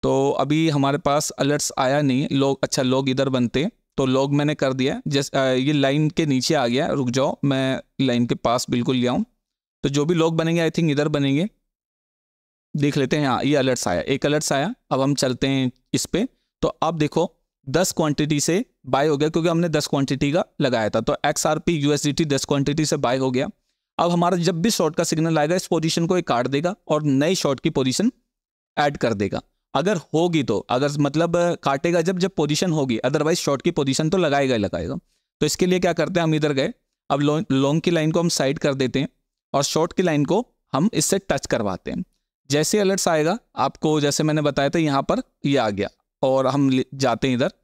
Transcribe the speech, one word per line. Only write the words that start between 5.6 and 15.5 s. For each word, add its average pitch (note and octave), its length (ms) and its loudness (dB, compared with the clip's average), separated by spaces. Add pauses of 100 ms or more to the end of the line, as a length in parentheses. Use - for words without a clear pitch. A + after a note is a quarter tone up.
लाइन C#3+ 360 2
के E3+ 160 -2
नीचे C3 280 0
आ C3+ 140 0
गया, B2+ 200 0
रुक C3+ 220 -2
जाओ C3+ 360 0
मैं C3+ 360 -2 (200)
लाइन A#2+ 240 0
के A#2 100 -2
पास B2 340 -2
बिल्कुल B2 260 0
ले B2 120 0
आऊँ। B2+ 180 -2 (580)
तो C#3+ 60 0
जो C#3+ 160 0
भी F3 100 0
log E3 180 2
बनेंगे E3 360 0
I D#3+ 40 -12
think E3 180 2
इधर D3 160 0
बनेंगे, D3 420 0 (1300)
देख D3 220 0
लेते C#3 200 2
हैं। D3 100 2
हाँ, A#2+ 160 0
ये C#3+ 120 2
अलर्ट्स C3 320 0
आया, F2 140 0
एक C#3 240 -2
अलर्ट्स D3 280 0
आया। D3 200 -2 (180)
अब C3+ 100 0
हम C#3 140 2
चलते C3 320 0
हैं C3+ 240 0 (220)